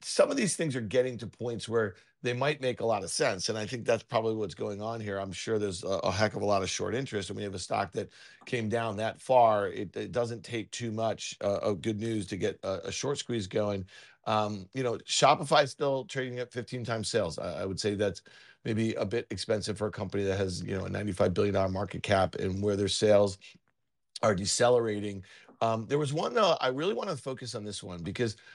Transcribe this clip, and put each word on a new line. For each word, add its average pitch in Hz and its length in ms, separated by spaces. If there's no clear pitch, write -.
some - 280
of 277 60
these 220 200
things 160 180
are 127 60
getting 123 380
to 110 80
points 117 420
where 110 260
they 123 100
might 139 280
make 127 200
a 113 60
lot 104 180
of 87 60
sense. 107 380
And 107 80
I 107 80
think 113 220
that's 113 160
probably 113 320
what's 107 200
going 104 280
on 113 180
here. 101 180
I'm 95 140
sure 110 260
there's 98 260
a, - 20
a 95 240
heck 98 240
of 101 80
a 101 40
lot 101 160
of 92 80
short 101 240
interest. 110 360
And 104 60
we 104 80
have 98 100
a 90 60
stock 101 320
that - 180
came 117 240
down 113 280
that 110 240
far. 110 480
It, 101 280
it 104 160
doesn't 120 300
take 110 280
too 117 200
much, 107 520
uh, 101 200
of 98 180
good 110 200
news 110 260
to 101 100
get 92 260
a, 95 260
a 98 40
short 135 260
squeeze 113 280
going. 101 400
Um, 107 440
you 131 100
know, 117 140
Shopify 147 640
is - 80
still 135 320
trading 127 340
at 123 140
fifteen 123 320
times 113 240
sales. 92 300
I, 90 240
I 95 40
would 95 140
say 104 160
that's 98 260
maybe 110 300
a - 100
bit 117 260
expensive 104 460
for 104 120
a - 20
company 101 340
that 95 140
has, 95 240
you 95 160
know, 95 60
a 95 60
ninety-five 98 440
billion 101 200
dollar 95 140
market 95 360
cap 95 320
and 95 260
where 101 140
their 98 120
sales 104 500
are 110 120
decelerating. 104 920
Um, 113 260
there 139 120
was 143 140
one, 156 220
though, 196 260
I 131 80
really 151 260
wanna 202 220
focus 127 380
on 107 100
this 104 180
one 90 200
because 107 340